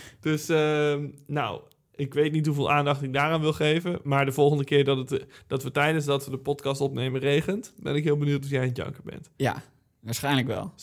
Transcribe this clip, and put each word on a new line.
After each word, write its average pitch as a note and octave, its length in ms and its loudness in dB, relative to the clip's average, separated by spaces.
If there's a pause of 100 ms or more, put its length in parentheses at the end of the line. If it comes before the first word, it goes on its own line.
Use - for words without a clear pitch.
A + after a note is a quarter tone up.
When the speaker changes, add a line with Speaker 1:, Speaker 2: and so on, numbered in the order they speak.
(200)
Speaker 1:
dus, D#3 280 -2
ehm, D3+ 580 2 (200)
nou, C3 340 -4 (340)
ik C3+ 200 -6
weet D3+ 180 4
niet D#3 140 2
hoeveel C#3+ 260 0
aandacht C#3+ 300 2
ik C3 100 -4
daaraan D#3 280 2
wil D3+ 120 2
geven. E3 500 0
Maar C#3 220 2
de C3+ 80 0
volgende C#3+ 320 4
keer C#3+ 200 4
dat C3+ 120 2
het, C3 240 -4
eh, - 60 -18 (200)
dat C3+ 160 -4
we C3 80 -6
tijdens D3+ 340 2
dat C#3 200 0
we C#3 60 -12
de C3 80 -6
podcast C#3 420 -4
opnemen C3 400 -2
regent, D#3+ 640 0
ben C#3 120 -2
ik D3+ 100 0
heel D3 120 2
benieuwd C#3+ 280 0
of C#3 60 -8
jij C3 100 0
aan B2+ 60 0
het B2 100 -2
janken - 280 -8
bent. - 320 -16
Speaker 2:
Ja, B2+ 260 -2 (380)
waarschijnlijk C3 460 -2
wel. A#2+ 160 -2
Speaker 1:
Zullen F#2+ 100 -10 (100)